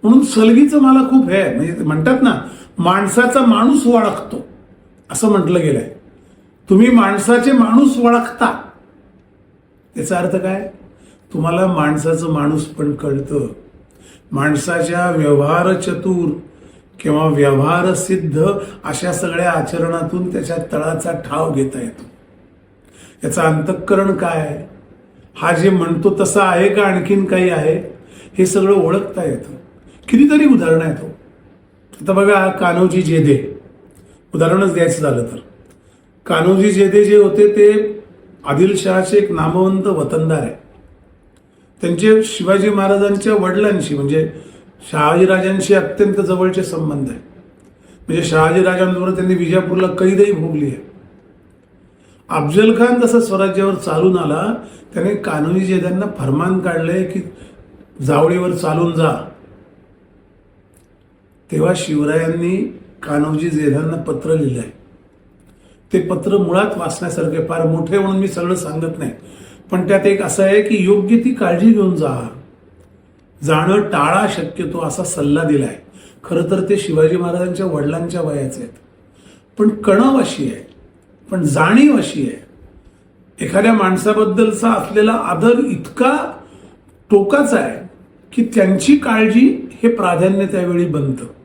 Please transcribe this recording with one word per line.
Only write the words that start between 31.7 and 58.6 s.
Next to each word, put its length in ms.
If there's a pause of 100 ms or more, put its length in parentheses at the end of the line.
आता 120
बघा, 380
कान्होजी 500
जेधे, 600 (760)
उदाहरणच 380
द्यायचं 280
झालं 220
तर, 140 (880)
कान्होजी 460
जेधे 340
जे 120
होते 340
ते 480 (460)
आदिलशहाचे 720
एक 140
नामवंत 560
वतनदार 520
आहे. 220 (1200)
त्यांचे 420
शिवाजी 460
महाराजांच्या 640
वडिलांशी 600
म्हणजे 360 (600)
शहाजीराजांशी 840
अत्यंत 400
जवळचे 500
संबंध 460
आहे. 100 (880)
म्हणजे 160
शहाजीराजांबरोबर 880
त्यांनी 240
विजापूरला 520
कैदही 440
भोगली 340
आहे. 260 (1400)
अफजल 480
खान 240
जसा 180
स्वराज्यावर 560
चालून 420
आला, 360 (400)
त्याने 220
कान्होजी 500
जेध्यांना 400 (120)
फरमान 420
काढलंय 440
की 180 (800)
जावळीवर 500
चालून 420